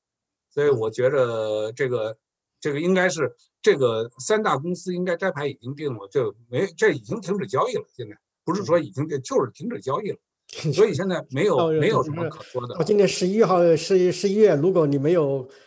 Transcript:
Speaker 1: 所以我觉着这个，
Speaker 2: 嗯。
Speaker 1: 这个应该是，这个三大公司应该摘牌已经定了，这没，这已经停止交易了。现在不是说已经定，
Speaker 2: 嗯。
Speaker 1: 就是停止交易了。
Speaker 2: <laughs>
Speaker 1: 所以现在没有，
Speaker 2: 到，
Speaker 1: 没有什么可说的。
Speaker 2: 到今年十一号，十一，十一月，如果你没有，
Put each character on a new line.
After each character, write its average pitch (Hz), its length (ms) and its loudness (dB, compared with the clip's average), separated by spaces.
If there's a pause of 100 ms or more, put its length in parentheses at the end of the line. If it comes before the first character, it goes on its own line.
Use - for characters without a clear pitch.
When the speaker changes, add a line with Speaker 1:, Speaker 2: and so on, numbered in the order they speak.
(480)
Speaker 1:
所 143 160 -2
以 147 60 4
我 113 200 0
觉 123 180 2
着 113 640 0
这 131 160 -4
个， 113 220 -2
Speaker 2:
嗯。 110 60 -14 (420)
Speaker 1:
这 151 140 -4
个 143 80 -4
应 175 120 0
该 185 160 2
是， 151 260 -2 (280)
这 196 140 6
个 117 420 0
三 214 240 -2
大 170 160 0
公 175 160 -4
司 - 200 -8
应 175 100 -4
该 180 120 -2
摘 190 140 -2
牌 143 160 -6
已 135 80 -6
经 131 200 -12
定 147 200 -6
了， 101 160 -14
这 117 240 -2 (140)
没， 147 180 -2 (100)
这 220 140 2
已 143 80 -4
经 120 220 -8
停 196 180 -6
止 - 80 -6
交 190 220 -2
易 247 60 -8
了。 - 100 -6 (100)
现 117 120 -12
在 101 120 -20 (260)
不 165 100 -2
是 202 100 -4
说 170 140 2
已 - 120 -4
经 160 160 -6
定， 151 100 -6
Speaker 2:
嗯。 131 60 -6
Speaker 1:
就 226 220 0
是 120 80 -8
停 - 160 -12
止 - 120 -8
交 143 220 -6
易 196 80 -8
了。 - 80 -10 (300)
Speaker 2:
<laughs> - 260 -6
Speaker 1:
所 185 100 6
以 214 80 0
现 180 160 -2
在 160 220 -4
没 131 140 -2
有， 208 120 2
Speaker 2:
到， 165 120 2
Speaker 1:
没 156 200 2
有 214 140 2
什 151 80 -4
么 160 180 -4
可 - 140 -14
说 123 240 -10
的。 123 80 -10
Speaker 2:
到 175 80 -2
今 208 140 2
年 196 120 6
十 - 180 -2
一 208 180 4
号， 180 180 4 (140)
十 190 200 0
一， 180 140 4
十 175 180 -2
一 190 60 0
月， 208 220 6
如 165 160 2
果 175 120 4
你 143 140 0
没 143 140 2
有， 139 360 0 (180)